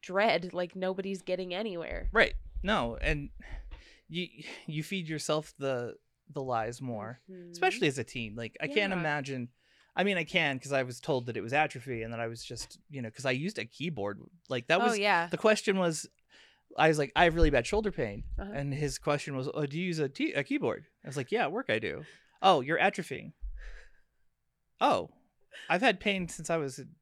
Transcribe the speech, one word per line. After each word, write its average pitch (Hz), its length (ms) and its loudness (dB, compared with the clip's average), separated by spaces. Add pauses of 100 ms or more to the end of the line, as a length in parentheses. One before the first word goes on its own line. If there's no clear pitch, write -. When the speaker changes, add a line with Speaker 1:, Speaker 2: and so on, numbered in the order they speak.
Speaker 1:
dread, 180 520 2
like, 175 220 -4
nobody's 190 460 -4
getting 180 320 -4
anywhere. 175 580 -4
Speaker 2:
Right. - 220 6 (300)
No, 151 340 0
and 147 320 0 (800)
you, 175 180 -4 (380)
you 151 180 -4
feed 180 240 -4
yourself 156 500 -2
the, 127 380 -4 (340)
the 143 120 -6
lies 120 400 -2
more, 117 400 -6 (100)
Speaker 1:
Mm-hmm. 175 200 -16
Speaker 2:
especially 240 360 2
as 131 100 0
a 131 60 -4
teen. 110 320 -8
Like, 117 240 -8
I - 80 -4
can't 208 240 2
Speaker 1:
Yeah. 185 80 -2
Speaker 2:
imagine. 139 500 -2 (460)
I 180 80 2
mean, 196 140 2
I 170 80 0
can 147 340 2
'cause 131 140 -8
I 135 100 4
was 123 160 -6
told 127 280 0
that 117 100 -4
it 98 40 -2
was 113 120 -4
atrophy 135 500 0
and 117 100 -8
that 113 60 -6
I 117 80 -2
was 117 160 -8
just, - 360 -12 (100)
you 139 120 -8
know, 113 80 -6
'cause 127 160 -10
I 131 60 4
used 147 260 -2
a 110 80 -4
keyboard. 113 560 -4 (280)
Like, 123 180 -4
that 170 140 6
Speaker 1:
Oh, 240 40 4
Speaker 2:
was 226 140 2
Speaker 1:
yeah. 185 300 4
Speaker 2:
the 170 80 -2
question 208 420 4
was, 170 280 0 (680)
I 156 120 8
was 156 100 4
like, 139 160 -2
"I 160 80 8
have 170 100 6
really 165 160 8
bad 123 160 4
shoulder 208 260 0
pain." 110 340 -4 (120)
Speaker 1:
Uh-huh. - 160 -6
Speaker 2:
And 143 200 -2
his 143 260 -2
question 147 380 0
was, 131 160 -2
"Oh, 147 120 0
do 143 140 -4
you 185 60 -2
use 180 140 0
a 143 100 2
t-, 277 240 -2
a 143 100 0
keyboard?" 220 420 -2 (180)
I - 40 -12
was 139 100 -6
like, 131 140 -4
"Yeah, 220 120 2
at 127 80 0
work 240 180 -4
I 110 100 2
do." 104 260 -6 (360)
"Oh, 175 200 8
you're 147 160 0
atrophying." - 560 0 (1500)
"Oh, 214 280 2 (600)
I've 180 120 4
had 226 180 4
pain 190 280 0
since - 240 -10
I 165 60 2
was 139 200 -4
a 131 80 -12 (160)